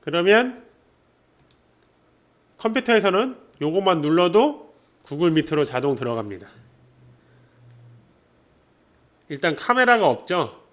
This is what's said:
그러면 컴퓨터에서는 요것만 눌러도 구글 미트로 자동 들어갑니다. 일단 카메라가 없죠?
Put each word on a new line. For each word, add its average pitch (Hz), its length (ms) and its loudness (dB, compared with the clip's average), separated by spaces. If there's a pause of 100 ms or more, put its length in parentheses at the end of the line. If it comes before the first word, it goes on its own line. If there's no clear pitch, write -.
그러면 202 640 0 (1900)
컴퓨터에서는 220 800 0 (240)
요것만 170 400 0
눌러도 180 720 0 (300)
구글 160 280 -2
미트로 151 320 0
자동 131 320 -2
들어갑니다. 110 540 -8 (2750)
일단 151 260 -4
카메라가 247 520 2
없죠? 139 520 -2 (140)